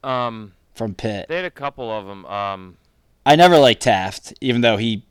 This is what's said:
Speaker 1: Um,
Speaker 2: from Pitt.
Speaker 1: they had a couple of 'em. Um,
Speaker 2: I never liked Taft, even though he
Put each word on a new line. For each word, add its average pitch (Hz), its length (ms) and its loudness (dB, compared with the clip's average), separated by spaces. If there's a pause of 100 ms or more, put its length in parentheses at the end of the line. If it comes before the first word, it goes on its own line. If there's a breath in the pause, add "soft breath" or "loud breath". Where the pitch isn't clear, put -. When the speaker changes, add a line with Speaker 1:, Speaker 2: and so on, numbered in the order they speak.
Speaker 1:
Um, 120 480 -6 (220)
Speaker 2:
from 110 200 -8
Pitt. 101 360 -8
Speaker 1:
they 165 80 -6
had 180 80 -6
a 175 40 -8
couple 139 400 -12
of 107 200 -8
'em. 98 160 -18
Um, 95 500 -10 (500)
Speaker 2:
I 143 120 4
never 175 220 6
liked 127 240 4
Taft, 98 580 -2
even 123 180 -2
though 117 160 2
he 110 360 -4